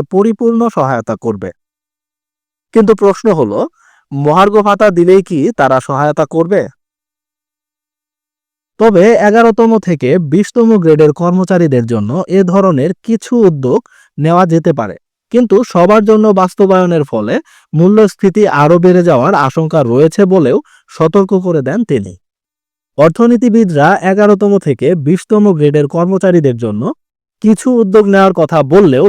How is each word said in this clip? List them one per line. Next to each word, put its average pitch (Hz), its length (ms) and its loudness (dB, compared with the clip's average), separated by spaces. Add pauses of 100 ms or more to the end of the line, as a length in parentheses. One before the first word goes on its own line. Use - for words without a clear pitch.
পরিপূর্ণ 226 600 -2
সহায়তা 131 460 -4
করবে। 101 340 -8 (1200)
কিন্তু 220 220 2
প্রশ্ন 196 380 -2
হলো, 120 260 -2 (520)
মহার্ঘ 156 500 0
ভাতা 202 300 0
দিলেই 180 320 2
কি 175 160 -6 (180)
তারা 131 240 0
সহায়তা 147 460 -4
করবে? 170 340 -2 (2250)
তবে 208 240 4 (180)
এগারোতম 226 580 2
থেকে 147 300 -4 (160)
বিশতম 208 520 0
গ্রেডের 156 360 2
কর্মচারীদের 175 720 -2
জন্য 110 260 -6 (180)
এ 185 140 0
ধরনের 180 480 0 (120)
কিছু - 380 -6
উদ্যোগ 151 380 0 (380)
নেওয়া 165 280 0
যেতে 165 280 0
পারে, 107 220 -8 (380)
কিন্তু 226 220 2 (100)
সবার 196 380 2
জন্য 214 300 2
বাস্তবায়নের 185 720 0
ফলে 110 300 -6 (380)
মূল্যস্ফীতি 196 680 2 (120)
আরও 151 240 2
বেড়ে 180 240 2
যাওয়ার 151 360 0
আশঙ্কা 156 440 -2
রয়েছে 135 420 0
বলেও 180 320 0 (340)
সতর্ক 185 400 -2 (120)
করে 170 180 -2
দেন 135 240 -4
তিনি। 98 280 -4 (840)
অর্থনীতিবিদরা 202 880 2 (160)
এগারোতম 202 560 0
থেকে 135 280 -4 (120)
বিশতম 185 520 -2
গ্রেডের 147 360 0
কর্মচারীদের 170 720 0
জন্য 110 260 -6 (600)
কিছু 214 240 0 (120)
উদ্যোগ 214 280 2
নেওয়ার 196 260 2
কথা 165 340 0
বললেও 156 420 2